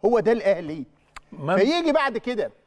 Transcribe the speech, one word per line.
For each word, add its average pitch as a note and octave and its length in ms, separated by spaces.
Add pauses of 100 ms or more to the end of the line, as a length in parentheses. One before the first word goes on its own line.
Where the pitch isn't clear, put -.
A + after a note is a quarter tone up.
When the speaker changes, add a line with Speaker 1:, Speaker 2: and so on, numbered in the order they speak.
Speaker 1:
هو A3+ 160
ده G3+ 120
الأهلي. E3+ 520 (480)
Speaker 2:
ما D#3 240
Speaker 1:
فيجي D4+ 360
بعد C#4 260
كده G#3+ 320 (160)